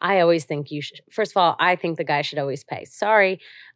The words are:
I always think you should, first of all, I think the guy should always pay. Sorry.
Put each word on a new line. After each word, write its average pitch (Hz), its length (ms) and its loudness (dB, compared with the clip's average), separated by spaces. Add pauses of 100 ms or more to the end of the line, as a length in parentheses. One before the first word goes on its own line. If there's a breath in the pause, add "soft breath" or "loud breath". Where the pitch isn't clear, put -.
I 185 200 2
always 170 240 4
think 147 260 -8
you 147 120 -8
should, - 180 -16 (100)
first - 220 -4
of - 40 -10
all, 175 240 4
I 180 160 2
think 170 200 -6
the 165 80 -4
guy 147 180 0
should 147 160 -8
always 139 260 -6
pay. - 200 -12
Sorry. 202 560 2 (360 loud breath)